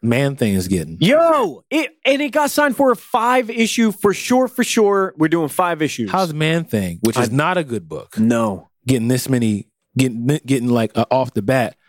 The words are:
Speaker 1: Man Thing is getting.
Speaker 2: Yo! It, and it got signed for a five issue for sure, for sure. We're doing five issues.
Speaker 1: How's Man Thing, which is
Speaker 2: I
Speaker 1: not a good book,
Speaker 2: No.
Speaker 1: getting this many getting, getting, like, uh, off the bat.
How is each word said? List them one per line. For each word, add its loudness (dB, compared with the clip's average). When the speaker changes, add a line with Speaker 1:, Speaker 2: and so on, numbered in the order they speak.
Speaker 1:
Man 0
Thing 0
is 0
getting. -4
Speaker 2:
Yo! 2
It, -4
and 2
it -4
got 0
signed 0
for 2
a 0
five 0
issue 0
for 0
sure, 0
for -2
sure. 2
We're 2
doing 0
five 0
issues. -4
Speaker 1:
How's 0
Man 0
Thing, -4
which 0
is 0
Speaker 2:
I -6
Speaker 1:
not 0
a 0
good -8
book, -10
Speaker 2:
No. 0
Speaker 1:
getting 0
this 0
many 0
getting, -2
getting, 0
like, 0
uh, 2
off 0
the -4
bat. 0